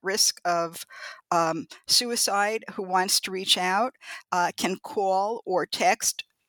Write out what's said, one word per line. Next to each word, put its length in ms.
risk 420
of, 420
um, 360
suicide 840
who 100
wants 380
to 100
reach 260
out, 360
uh, 260
can 200
call 680
or 200
text 580